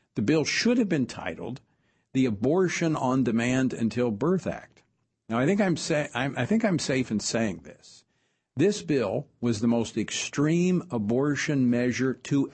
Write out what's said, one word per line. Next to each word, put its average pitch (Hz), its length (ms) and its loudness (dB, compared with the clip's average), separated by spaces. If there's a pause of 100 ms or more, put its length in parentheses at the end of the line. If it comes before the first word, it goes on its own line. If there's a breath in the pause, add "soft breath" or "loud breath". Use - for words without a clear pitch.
(160)
The 117 60 0
bill 151 220 2
should 233 320 0
have 220 120 2
been 147 180 0
titled 90 560 -10 (500)
the 131 140 2
Abortion 156 720 0
on 131 260 2
Demand 120 500 2
Until 117 380 0
Birth 147 380 0
Act. - 340 -10 (460)
Now, 113 100 0
I 131 80 2
think 202 140 2
I'm 185 160 2
sa-, 151 360 -2
I'm, 127 240 -2
I 131 80 0
think 220 200 2
I'm 185 160 0
safe 131 320 -2
in 101 80 -2
saying 107 420 -2
this. - 420 -20 (520)
This 196 260 2
bill 131 460 -2 (120)
was 117 200 0
the 117 80 2
most 117 280 0
extreme 165 920 0
abortion 127 800 0
measure 123 440 0
to - 400 -2